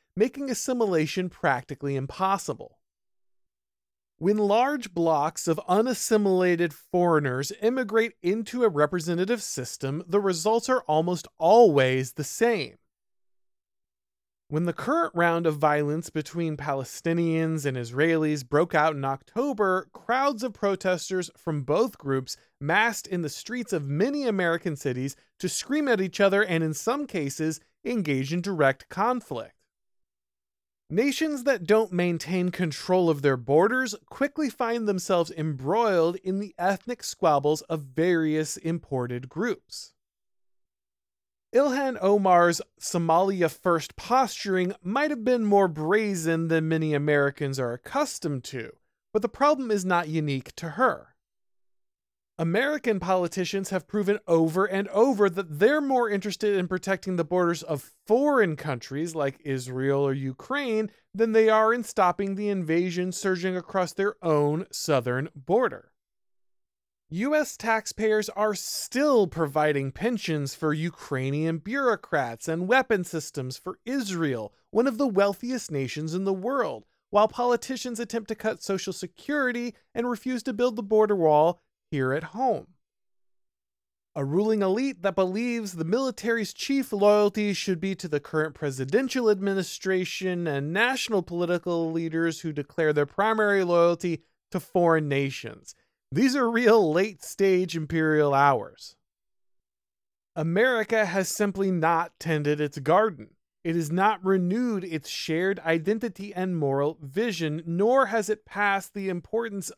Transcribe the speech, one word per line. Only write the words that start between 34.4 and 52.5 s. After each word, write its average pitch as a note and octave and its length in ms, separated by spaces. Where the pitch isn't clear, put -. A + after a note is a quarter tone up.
find A#3 360
themselves F3+ 440
embroiled E3 840
in F#3+ 220
the G3+ 200
ethnic G3 440
squabbles D3+ 600
of D#3+ 180
various D#3 800
imported C3 680
groups. - 680
Ilhan C4+ 480
Omar's F#3 580
Somalia F3 720
First - 460
posturing G3 840
might B3+ 260
have A#3+ 160
been A#3+ 220
more G3 220
brazen E3 800
than D#3+ 200
many D#3+ 240
Americans C#3+ 640
are B2 140
accustomed D3 720
to, A#2+ 280
but G#3 80
the A3+ 80
problem C4+ 400
is G3 160
not F3 220
unique D3+ 480
to E3 140
her. A3+ 380
American A3 600